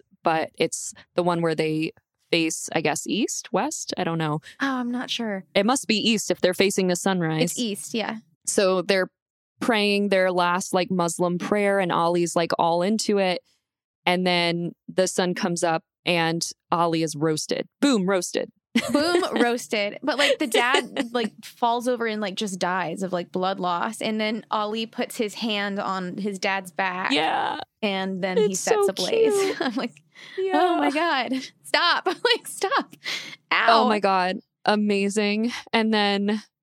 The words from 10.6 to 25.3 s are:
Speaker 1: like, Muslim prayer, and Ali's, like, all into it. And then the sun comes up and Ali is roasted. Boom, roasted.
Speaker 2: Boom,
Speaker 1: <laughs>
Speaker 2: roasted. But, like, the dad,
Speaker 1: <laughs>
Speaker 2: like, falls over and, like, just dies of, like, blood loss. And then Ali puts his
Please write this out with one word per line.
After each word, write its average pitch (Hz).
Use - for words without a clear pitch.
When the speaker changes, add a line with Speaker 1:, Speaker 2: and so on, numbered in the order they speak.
Speaker 1:
like, 180
Muslim 175
prayer, 202
and 180
Ali's, 170
like, 170
all 170
into 208
it. 185
And 180
then 175
the 185
sun 180
comes 175
up 165
and 165
Ali 165
is 156
roasted. 156
Boom, 226
roasted. -
Speaker 2:
Boom, 349
Speaker 1:
<laughs> 226
Speaker 2:
roasted. 233
But, 262
like, 453
the 311
dad, 254
Speaker 1:
<laughs> 233
Speaker 2:
like, 233
falls 233
over 233
and, 214
like, 196
just 190
dies 180
of, 180
like, 175
blood 190
loss. 180
And 220
then 214
Ali 220
puts -
his 208